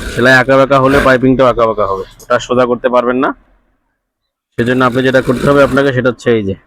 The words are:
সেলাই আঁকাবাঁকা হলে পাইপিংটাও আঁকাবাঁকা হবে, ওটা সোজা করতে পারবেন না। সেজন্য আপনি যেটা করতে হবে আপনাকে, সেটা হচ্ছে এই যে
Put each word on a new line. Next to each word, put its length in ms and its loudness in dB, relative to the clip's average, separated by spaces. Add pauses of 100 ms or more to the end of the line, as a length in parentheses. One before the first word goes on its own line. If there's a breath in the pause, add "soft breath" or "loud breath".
সেলাই 280 2
আঁকাবাঁকা 420 2
হলে 260 2
পাইপিংটাও 420 2
আঁকাবাঁকা 400 0
হবে, 180 -6 (140)
ওটা 200 -2
সোজা 280 -2
করতে 220 -4
পারবেন 300 -2
না। 180 -4 (1200)
সেজন্য 260 -2
আপনি 180 -2
যেটা 200 0
করতে 240 -2
হবে 160 4
আপনাকে, 300 0
সেটা 180 -2
হচ্ছে 220 -2
এই 120 0
যে 120 -6 (100)